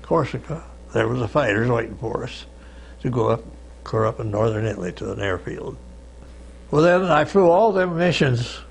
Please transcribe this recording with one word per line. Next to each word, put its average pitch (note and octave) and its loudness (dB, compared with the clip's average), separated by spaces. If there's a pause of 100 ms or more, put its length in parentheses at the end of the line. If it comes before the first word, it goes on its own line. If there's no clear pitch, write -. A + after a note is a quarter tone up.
Corsica. D3+ -2 (320)
There A2+ 2
was B2 -2
the A2+ -2
fighters A#2 2
waiting A2+ 0
for A#2 -6
us - -14 (560)
to C3+ -2
go A2+ 0
up, A2+ 0 (420)
clear A2 0
up A2+ -2
in A2 -6
northern G#2+ 0
Italy F#2 -4
to G2+ -8
an G#2+ -8
airfield. G2+ -6 (920)
Well, D3 2
then F3+ 4
I D3+ 4
flew F3+ 4
all F#3 6
them F#3 0
missions. C#3 0 (120)